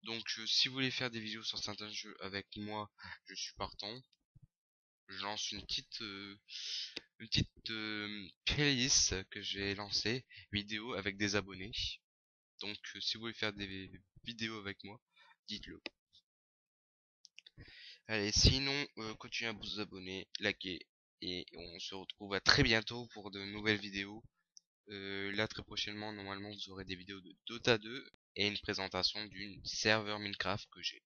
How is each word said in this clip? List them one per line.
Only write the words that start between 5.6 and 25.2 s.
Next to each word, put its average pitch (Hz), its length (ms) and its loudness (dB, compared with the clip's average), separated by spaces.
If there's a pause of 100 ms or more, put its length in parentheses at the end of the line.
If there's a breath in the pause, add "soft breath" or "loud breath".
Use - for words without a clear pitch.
petite, - 380 -6
euh, 101 380 -8 (760 loud breath)
une 113 100 -10
petite, - 440 2
euh, 104 580 -2 (160)
playlist 131 840 4
que 104 120 -8
j'ai 98 320 0
lancée, 104 500 0 (280 loud breath)
vidéo 107 420 -2
avec 98 240 0
des 101 180 2
abonnés. 98 360 0 (880)
Donc, 104 180 -6 (180)
euh, 98 60 -8
si - 140 0
vous 110 60 -8
voulez 113 120 -4
faire 107 200 0
des 95 380 -6 (320)
vidéos 113 360 -4
avec 101 240 -8
moi, 101 180 -12 (460 loud breath)
dites-le. 95 340 -10 (2250 loud breath)
Allez, 107 240 2
sinon, 139 560 6 (120)
euh, 110 160 -4
continuez 117 340 -2
à 110 40 -2
vous 95 260 -6
abonner, 95 500 -4 (100)
liker, 95 480 0 (360)
et 90 300 -2
on 85 260 -10
se - 140 -6
retrouve 98 400 -6
à 95 80 4
très - 220 10
bientôt 120 500 4
pour 104 160 -10
de 98 160 -4
nouvelles 104 340 4
vidéos. 101 440 -4 (680)
Euh, 98 440 -4